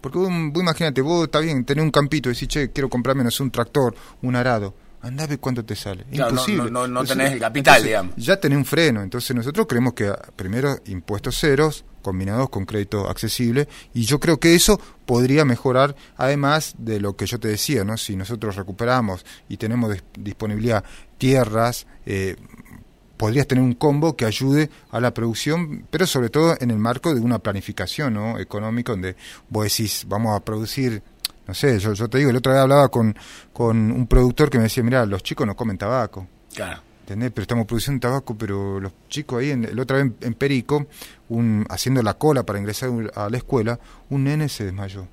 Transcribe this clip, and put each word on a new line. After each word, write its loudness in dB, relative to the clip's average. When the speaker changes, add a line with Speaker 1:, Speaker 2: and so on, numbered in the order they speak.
Speaker 1:
Porque -8
vos, 0
vos -2
imagínate, 0
vos, 2
está 0
bien, 0
tenés 0
un 2
campito 2
y 0
decís, -6
"Che, -2
quiero -2
comprarme, 2
no 2
sé, -2
un -2
tractor, 0
un 0
arado". 0
Andá -8
a -6
ver -4
cuánto -2
te -6
sale. -8
Speaker 2:
Claro, 0
no, 0
Speaker 1:
Imposible. 0
Speaker 2:
no, -2
no, -2
no 0
Speaker 1:
Entonces, 0
Speaker 2:
tenés 2
el -4
capital, 6
Speaker 1:
entonces, 4
Speaker 2:
digamos. -2
Speaker 1:
ya 2
tenés 2
un 2
freno. 2
Entonces -6
nosotros -2
creemos 2
que, -2
ah, -2
primero, -2
impuestos -6
ceros, 2
combinados -2
con -4
crédito -4
accesible, -2
y -2
yo 2
creo 2
que 6
eso 6
podría 4
mejorar, 2
además 0
de -4
lo -2
que -2
yo -4
te -4
decía, 0
¿no? -2
Si -6
nosotros -6
recuperamos -2
y -8
tenemos -2
dis-, -6
disponibilidad -2
tierras, 2
eh, -4
podrías 2
tener 4
un 4
combo 2
que -2
ayude 2
a -2
la 0
producción, -4
pero 0
sobre 0
todo 4
en 0
el 0
marco 0
de 2
una 0
planificación, -4
¿no? -4
económica, -4
donde -6
vos 0
decís, -4
"Vamos 0
a 0
producir", -4
no -8
sé, 2
yo, 0
yo -2
te 0
digo, 4
el 2
otro 2
día 6
hablaba 6
con, 2
con 2
un 0
productor 6
que 2
me 6
decía, 0
"Mirá, 4
los -2
chicos -4
no -2
comen -4
tabaco". -4
Speaker 2:
Claro. -10
Speaker 1:
¿Entendés? -4
"Pero -4
estamos 0
produciendo -2
tabaco", -4
pero -4
los -8
chicos -6
ahí, -2
en, -2
el -8
otra 0
vez 4
en, 0
en -4
Perico, 0
un, 0
haciendo 0
la 2
cola 2
para -4
ingresar -4
a -4
la -4
escuela, -2
un 0
nene 0
se -6
desmayó. -10